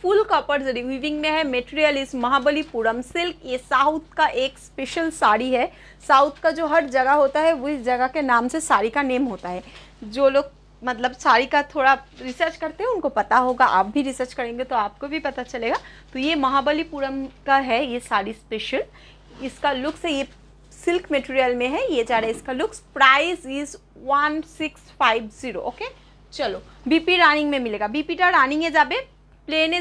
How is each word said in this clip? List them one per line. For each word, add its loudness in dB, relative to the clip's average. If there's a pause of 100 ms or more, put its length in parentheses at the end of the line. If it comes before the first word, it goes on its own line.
फुल 4
कॉपर 0
जरी -4
वीविंग -4
में 0
है, 0
material 0
is -6
महाबलीपुरम 0
सिल्क। -4
ये -6
साउथ 0
का 2 (160)
एक -4
स्पेशल -6
साड़ी 2
है। 0 (380)
साउथ 4
का 2
जो -4
हर 2
जगह 2
होता 2
है, 4
वो -4
इस -4
जगह 0
के -4
नाम 2
से -4
साड़ी 2
का -2
नेम 0
होता -8
है। -8 (420)
जो 2
लोग 2 (320)
मतलब -4
साड़ी 4
का 2 (120)
थोड़ा 4 (260)
रिसर्च -4
करते -8
हैं, -2
उनको -2
पता 0
होगा, 2 (120)
आप 2
भी -2
रिसर्च -6
करेंगे -6
तो -4
आपको -4
भी -4
पता -6
चलेगा। -4 (340)
तो -8
ये 0
महाबलीपुरम 0 (220)
का 4 (140)
है 2
ये -6
साड़ी -2
स्पेशल। -6 (580)
इसका -4
लुक्स -6
है, -2
ये -2 (460)
सिल्क -2
मटेरियल 0
में -2
है, -2 (100)
ये 0
जा 0
रहा -2
है -2
इसका -10
लुक्स। -4 (120)
प्राइस 2 (120)
is -8 (300)
one 0 (120)
six -6 (280)
five 2 (120)
zero, -6
ओके। -8 (500)
চলো, -2 (320)
বিপি 2 (100)
রানিং 4
মে 0
মিলেগা। -4 (100)
বিপিটা 0 (120)
রানিংয়ে 2
যাবে, 2 (500)
প্লেনে 0